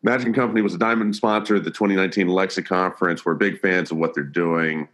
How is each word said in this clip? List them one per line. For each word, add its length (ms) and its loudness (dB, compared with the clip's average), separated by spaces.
Magic 240 2
and 80 0
Company 260 2
was 140 0
a 20 -8
diamond 380 0
sponsor 400 0
of 100 0
the 60 -4
twenty 240 0
nineteen 320 2
Alexa 340 0
Conference. 640 -2
We're 80 0
big 260 0
fans 300 0
of 80 -4
what 160 0
they're 100 -4
doing. 720 -2